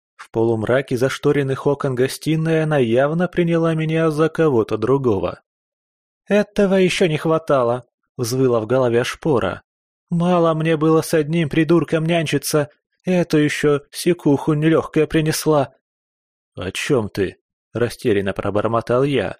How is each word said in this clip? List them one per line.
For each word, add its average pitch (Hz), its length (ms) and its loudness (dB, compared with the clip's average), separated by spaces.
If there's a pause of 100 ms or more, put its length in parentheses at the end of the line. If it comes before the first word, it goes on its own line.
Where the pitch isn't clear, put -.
(160)
В - 140 -20
полумраке 117 680 0
зашторенных 135 680 -2
окон 139 300 -2
гостиной 160 680 -2
она 156 140 0
явно 139 500 2
приняла 165 460 0
меня 160 380 0
за 156 180 0
кого-то 123 480 0
другого. 110 640 -2 (840)
«Этого 202 480 2
ещё 185 320 2
не 151 100 -2
хватало!» 139 680 0 (320)
взвыла 123 420 0
в 107 80 -4
голове 120 360 2
шпора. 98 600 -2 (460)
«Мало 170 440 2
мне 160 240 0
было 160 240 2
с - 120 -4
одним 156 360 0
придурком 160 560 2
нянчиться, 151 640 -2 (340)
эту 175 340 0
ещё 147 440 0 (100)
сикуху 160 640 0
нелёгкая 151 540 0
принесла!» 156 640 0 (840)
«О 95 160 -8
чём 113 380 -2
ты?» 95 280 -4 (360)
растерянно 104 600 -2
пробормотал 110 720 -2
я. 131 360 -2